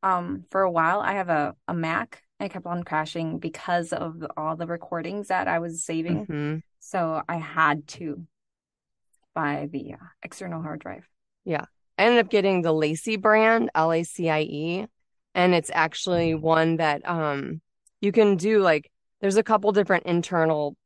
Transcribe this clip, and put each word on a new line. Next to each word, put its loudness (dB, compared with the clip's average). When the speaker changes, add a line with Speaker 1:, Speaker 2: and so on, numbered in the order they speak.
Speaker 1:
um, -2
for 0
a 2
while. 2
I -2
have -2
a, 0
a -4
Mac, -4
and -6
it -20
kept -10
on -6
crashing -4
because -4
of -8
all -4
the -8
recordings -8
that 0
I 0
was -8
saving. -4
Speaker 2:
Mm-hmm. -4
Speaker 1:
So -4
I -4
had 0
to -10
buy -4
the, -10
uh, -20
external -12
hard -10
drive. -16
Speaker 2:
Yeah. -4
I 4
ended 6
up -4
getting 4
the 2
Lacie -2
brand, 4
L 2
A 0
C -4
I 2
E. -6
And 4
it's 0
actually 0
one 4
that, 0
um, -4
you 0
can 6
do, 2
like, 2
there's 2
a 4
couple 2
different 2
internal 0